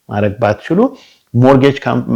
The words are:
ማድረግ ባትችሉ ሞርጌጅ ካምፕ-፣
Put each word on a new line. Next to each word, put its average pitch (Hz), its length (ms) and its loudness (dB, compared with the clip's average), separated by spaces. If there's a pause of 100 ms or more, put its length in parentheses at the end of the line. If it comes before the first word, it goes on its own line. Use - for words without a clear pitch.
ማድረግ 104 280 -2
ባትችሉ 117 420 -2 (540)
ሞርጌጅ 135 460 4
ካምፕ-፣ 123 360 -6